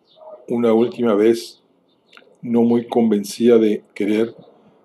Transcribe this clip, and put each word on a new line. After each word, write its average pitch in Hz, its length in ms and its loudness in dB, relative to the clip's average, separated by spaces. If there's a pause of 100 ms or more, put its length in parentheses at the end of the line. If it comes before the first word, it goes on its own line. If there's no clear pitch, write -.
(480)
una 120 260 0
última 117 420 0
vez, 113 480 0 (800)
no 117 200 -2
muy 117 260 0
convencida 113 720 2
de 107 260 0 (120)
querer 107 400 -2 (500)